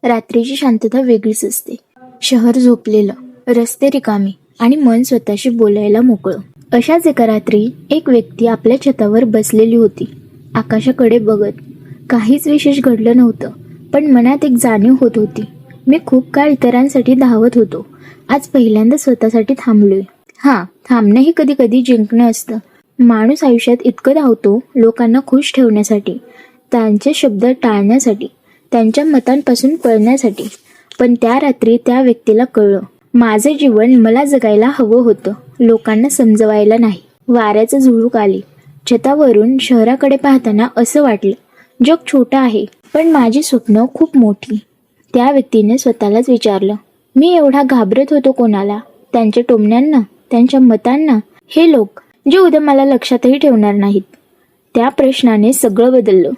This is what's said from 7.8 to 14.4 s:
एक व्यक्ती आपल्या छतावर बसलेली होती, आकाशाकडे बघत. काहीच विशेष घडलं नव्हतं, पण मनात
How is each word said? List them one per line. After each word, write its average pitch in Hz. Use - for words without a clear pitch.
एक 311
व्यक्ती 233
आपल्या 233
छतावर 226
बसलेली 220
होती, 226
आकाशाकडे 226
बघत. 208
काहीच 240
विशेष 285
घडलं 233
नव्हतं, 240
पण 294
मनात 254